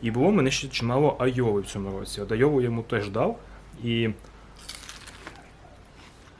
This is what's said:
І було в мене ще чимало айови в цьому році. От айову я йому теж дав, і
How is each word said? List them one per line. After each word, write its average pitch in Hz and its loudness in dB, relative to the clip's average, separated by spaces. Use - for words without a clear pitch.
І 117 0
було 127 4
в 208 6
мене 135 4
ще - -4
чимало 127 2
айови 123 2
в 92 -6
цьому 98 -6
році. 104 -8
От 101 -4
айову 131 4
я 123 2
йому 117 0
теж 104 -2
дав, 139 0
і 117 2